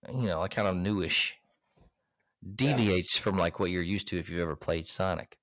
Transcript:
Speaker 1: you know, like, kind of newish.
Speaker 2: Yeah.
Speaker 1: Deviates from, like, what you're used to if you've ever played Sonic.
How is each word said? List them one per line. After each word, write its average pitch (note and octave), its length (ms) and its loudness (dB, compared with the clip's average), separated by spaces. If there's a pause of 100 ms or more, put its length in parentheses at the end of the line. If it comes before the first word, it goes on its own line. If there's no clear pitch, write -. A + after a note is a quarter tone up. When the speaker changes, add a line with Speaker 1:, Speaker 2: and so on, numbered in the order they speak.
(140)
Speaker 1:
you B2+ 140 0
know, E2 140 0
like, G2 100 -2
kind G#2 160 0
of F#2 80 2
newish. F2+ 640 0 (1040)
Speaker 2:
Yeah. B2+ 320 0
Speaker 1:
Deviates G2 420 4
from, F#2+ 200 0
like, F2 220 0
what F2+ 120 2
you're F2+ 100 0
used F#2+ 280 -2
to F2+ 100 -2
if E2 100 -8
you've E2+ 100 -4
ever E2 160 -2
played E2 300 -2
Sonic. - 580 -2